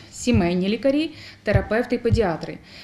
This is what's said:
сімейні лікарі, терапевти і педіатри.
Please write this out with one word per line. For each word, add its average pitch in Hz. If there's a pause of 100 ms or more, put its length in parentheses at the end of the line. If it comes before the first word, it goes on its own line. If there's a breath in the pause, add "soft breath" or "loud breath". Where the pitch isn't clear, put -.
(120)
сімейні 185
лікарі, 277 (320 loud breath)
терапевти 214
і -
педіатри. 208 (260 loud breath)